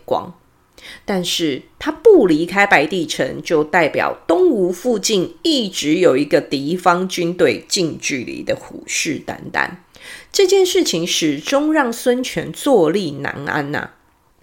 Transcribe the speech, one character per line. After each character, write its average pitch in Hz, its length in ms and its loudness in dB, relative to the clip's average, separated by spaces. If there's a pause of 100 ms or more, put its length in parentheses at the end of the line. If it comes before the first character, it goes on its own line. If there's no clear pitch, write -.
光。 - 300 -4 (680)
但 185 220 -2
是 156 380 -2 (160)
他 302 120 -6
不 320 360 6
离 160 180 2
开 196 220 0
白 160 180 4
帝 185 220 -2
城， 139 340 -4
就 156 220 0
代 156 240 2
表 82 280 -2 (120)
东 359 220 4
吴 190 220 0
附 220 280 -2
近 190 420 -2
一 277 260 0
直 151 280 -2
有 165 200 4
一 143 80 2
个 151 160 2
敌 143 380 -4
方 180 300 2
军 175 260 -2
队 143 340 2
近 156 320 -4
距 135 240 -6
离 67 200 -12
的 - 120 -2
虎 - 300 -14
视 - 340 -6
眈 - 180 -12 (140)
眈。 - 180 -2 (640)
这 403 140 2
件 381 180 4
事 370 200 2
情 170 220 -2
始 151 340 0
终 294 340 0
让 269 180 0
孙 247 320 0
权 156 280 -6
坐 180 400 4
立 180 200 -2
难 139 360 -8
安 147 280 -4
啊。 - 200 -8 (480)